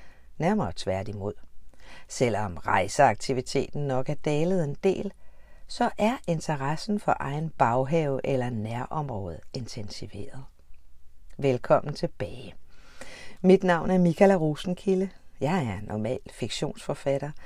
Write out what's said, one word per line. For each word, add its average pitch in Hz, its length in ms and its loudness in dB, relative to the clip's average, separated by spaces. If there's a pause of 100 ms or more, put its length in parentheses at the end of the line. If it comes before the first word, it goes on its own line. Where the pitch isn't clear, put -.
(380)
Nærmere 170 380 2
tværtimod. 98 560 -2 (760)
Selvom 104 480 0
rejseaktiviteten 127 1300 2
nok 131 220 2
er 147 60 0
dalet 165 500 2
en 143 200 -2
del, 190 280 2 (540)
så - 320 0
er 226 180 4 (100)
interessen 160 760 0
for - 200 2
egen 151 300 -4
baghave 135 760 2
eller 127 240 0
nærområde 113 880 -4 (120)
intensiveret. 110 920 -8 (920)
Velkommen 139 560 4
tilbage. - 600 -6 (840)
Mit 190 220 8
navn 175 280 4
er 185 80 6
Michaela 180 360 8
Rosenkilde. 185 760 0 (300)
Jeg 160 240 2
er 98 180 -2
normal 107 360 -4 (120)
fiktionsforfatter, 143 1000 -4 (160)